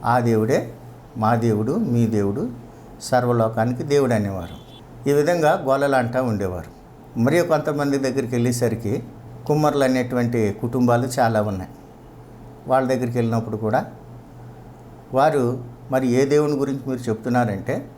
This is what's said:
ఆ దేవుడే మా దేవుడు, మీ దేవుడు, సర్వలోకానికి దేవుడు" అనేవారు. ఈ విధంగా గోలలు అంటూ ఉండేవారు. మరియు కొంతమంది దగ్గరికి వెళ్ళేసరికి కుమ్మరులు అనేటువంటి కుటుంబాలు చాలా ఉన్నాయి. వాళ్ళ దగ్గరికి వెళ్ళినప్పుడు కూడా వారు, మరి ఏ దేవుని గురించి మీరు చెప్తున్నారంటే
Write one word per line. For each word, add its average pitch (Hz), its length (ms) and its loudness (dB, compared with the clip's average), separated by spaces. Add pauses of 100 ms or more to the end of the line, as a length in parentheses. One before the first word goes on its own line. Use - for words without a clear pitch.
ఆ 120 140 4
దేవుడే 117 540 2 (440)
మా 110 180 2
దేవుడు, 113 360 0
మీ 120 360 2
దేవుడు, 104 420 0 (520)
సర్వలోకానికి 120 840 0
దేవుడు" 143 300 2
అనేవారు. 98 500 -4 (460)
ఈ 143 40 4
విధంగా 160 520 2
గోలలు 139 300 2
అంటూ 123 280 0
ఉండేవారు. 98 600 -4 (360)
మరియు 147 240 4
కొంతమంది 143 540 0
దగ్గరికి 127 380 -2
వెళ్ళేసరికి 120 680 0 (420)
కుమ్మరులు 147 380 2
అనేటువంటి 123 800 0
కుటుంబాలు 120 460 2
చాలా 117 340 2
ఉన్నాయి. 98 300 -4 (960)
వాళ్ళ 131 200 2
దగ్గరికి 123 300 -2
వెళ్ళినప్పుడు 113 400 -2
కూడా 113 280 -2 (1300)
వారు, 135 500 2 (280)
మరి 131 200 2
ఏ 127 140 4
దేవుని 147 280 2
గురించి 135 340 -2
మీరు 127 120 -4
చెప్తున్నారంటే 120 1000 -2